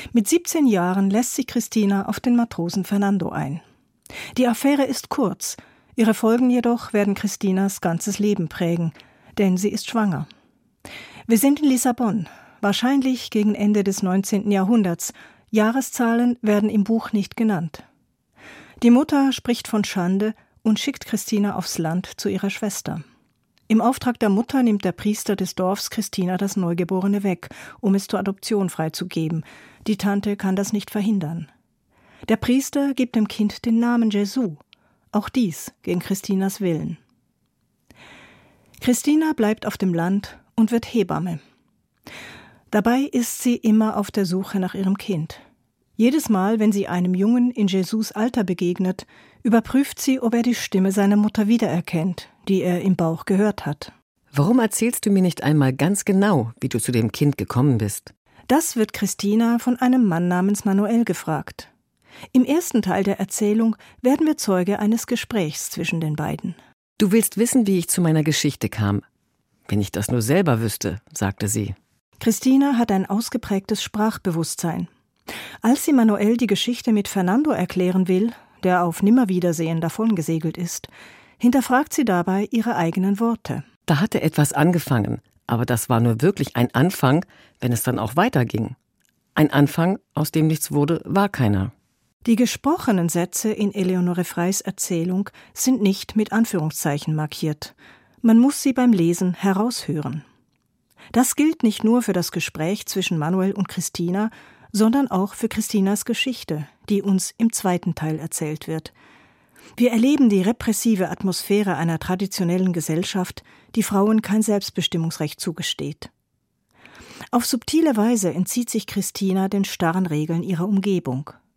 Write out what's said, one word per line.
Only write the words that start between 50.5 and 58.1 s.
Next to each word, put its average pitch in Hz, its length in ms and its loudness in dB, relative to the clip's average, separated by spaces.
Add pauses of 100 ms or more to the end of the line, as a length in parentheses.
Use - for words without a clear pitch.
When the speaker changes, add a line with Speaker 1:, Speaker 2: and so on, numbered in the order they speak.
Speaker 1:
Stimme 190 380 0
seiner 202 240 4
Mutter 208 300 2
wiedererkennt, 180 840 0 (200)
die 190 120 2
er 180 220 0
im 185 140 2
Bauch 165 280 -2
gehört 202 400 0
hat. - 300 -8 (360)
Speaker 2:
Warum 165 280 4
erzählst 226 480 0
du 208 40 4
mir 196 120 4
nicht 175 200 0
einmal 143 300 2
ganz 175 320 0
genau, 190 560 2
wie 123 80 -2
du 120 100 -2
zu 123 140 -2
dem 113 200 2
Kind 147 260 2
gekommen 123 400 2
bist? - 340 -4 (340)